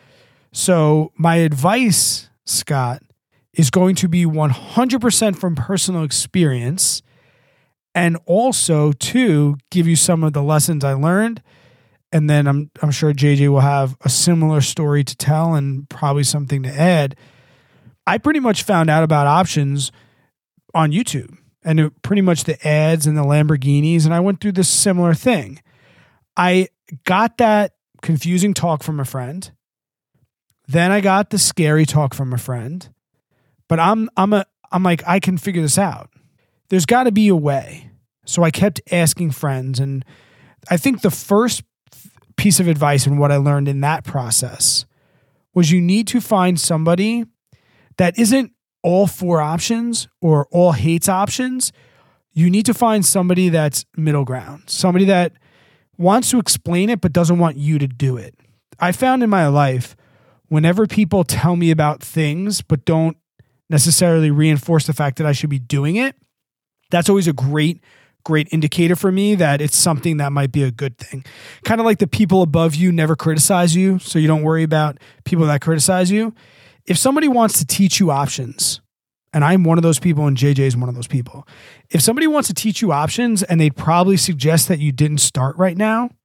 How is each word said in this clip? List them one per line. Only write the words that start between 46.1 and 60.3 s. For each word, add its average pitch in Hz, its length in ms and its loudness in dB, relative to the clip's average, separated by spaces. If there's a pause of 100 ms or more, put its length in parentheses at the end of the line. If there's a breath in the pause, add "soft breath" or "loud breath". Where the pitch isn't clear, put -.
find 180 360 0
somebody 175 680 -2 (720 soft breath)
that 175 200 0
isn't 233 360 2 (280)
all 180 260 2
for 175 340 0
options 226 680 -4 (140)
or 156 300 2
all 175 200 4
hates 160 380 0
options. 247 640 -4 (580 soft breath)
You 170 180 2
need 202 160 2
to 240 80 2
find 214 320 2
somebody 180 440 2
that's 156 360 0 (120)
middle 147 260 0
ground, 127 440 -10
somebody 185 380 0
that 180 280 2 (640 soft breath)
wants 202 340 2
to 254 80 2
explain 175 500 -2
it 226 120 -2
but 170 100 0
doesn't 175 260 2
want 165 200 0
you 147 200 -2
to 139 100 0
do 127 280 -4
it. 110 180 -16 (460)
I 175 120 0
found 254 300 0
in 226 80 2
my 180 180 2
life, 139 480 0 (520 soft breath)